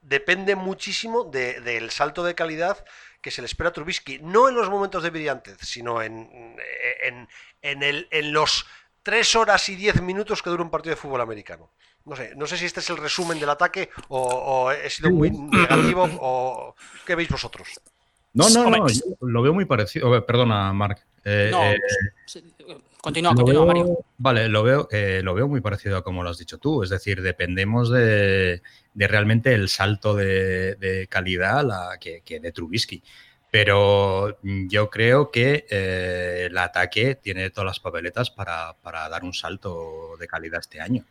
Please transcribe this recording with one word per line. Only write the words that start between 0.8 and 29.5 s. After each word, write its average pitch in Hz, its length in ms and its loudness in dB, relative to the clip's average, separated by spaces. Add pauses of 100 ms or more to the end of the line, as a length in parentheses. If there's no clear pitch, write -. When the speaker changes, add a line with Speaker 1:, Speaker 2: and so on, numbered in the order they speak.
Speaker 1:
de, 131 380 -6
del 117 280 -6
salto 151 340 -4
de 175 120 -2
calidad 170 500 -4 (380)
que 139 80 -12
se - 100 -10
le 120 60 -10
espera 170 220 -4
a 170 40 -6
Trubisky, 151 460 -10
no 202 300 4
en 247 60 -2
los 208 140 0
momentos 196 320 -2
de 170 80 -4
brillantez, 143 520 -6
sino 117 420 -6
en, 113 520 -14 (460)
en, 123 260 -8 (360)
en 143 180 -6
el, 143 300 -2
en 151 220 -2
los 151 340 0 (340)
tres 214 340 2
horas 208 320 4
y 196 80 -8
diez 190 240 2
minutos 190 440 -4
que 175 80 -4
dura 175 100 -2
un 170 80 -6
partido 156 240 -4
de - 80 -8
fútbol 135 200 -4
americano. 98 500 -10 (340)
No 147 100 -14
sé, 127 200 -14
no 143 100 -8
sé 175 100 -6
si 170 100 -4
este 170 160 -6
es - 100 -6
el 165 60 -6
resumen 160 420 -4
del 147 100 -2
ataque 175 400 0 (200)
o, 131 100 -4
o 127 520 0
he 147 200 -4
sido 156 180 0
muy 165 220 6
Speaker 2:
Sí. - 80 -6
Speaker 1:
negativo 180 680 4 (140)
o 127 540 -4 (280)
¿qué 180 120 -2
veis 165 140 -2
vosotros? - 380 -8 (640)
Speaker 2:
No, 160 180 6
no, 233 120 8
Speaker 3:
Hombre. 226 180 4
Speaker 2:
no, 175 100 4
yo 107 120 0 (200)
lo 120 200 0
veo 147 140 4
muy 196 100 0
parecido. 131 400 -2
A 120 60 6
ver, 120 120 4
perdona, 110 480 2
Marc. 101 320 -2 (200)
Eh, 104 280 2
Speaker 3:
No, 107 120 2
Speaker 2:
eh, 104 160 2 (480)
Speaker 3:
sí, 170 160 -20 (580)
continúa, 160 300 2
Speaker 2:
lo 123 60 8
Speaker 3:
continúa, 135 280 8
Speaker 2:
veo, - 0 -
Speaker 3:
Mario. 175 320 4 (220)
Speaker 2:
vale, 120 300 4
lo 107 120 4
veo, 135 300 4
eh, 98 320 0
lo 92 100 -2
veo 120 140 0
muy 143 140 0
parecido 98 360 -2
a 90 60 -4
como 90 180 -4
lo 87 80 -4
has 87 80 -8
dicho - 220 -16
tú. 143 240 0
Es 90 80 -2
decir, 95 320 -2
dependemos 95 680 0
de, 101 720 4 (320)
de 101 140 0
realmente 110 480 4